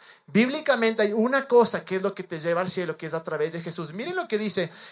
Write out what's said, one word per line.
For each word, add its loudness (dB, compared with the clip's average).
Bíblicamente 2
hay 2
una 2
cosa 4
que -4
es -4
lo -2
que -10
te -10
lleva 0
al -2
cielo, -2
que -12
es -8
a -4
través -4
de -8
Jesús. -6
Miren -8
lo -4
que -2
dice -2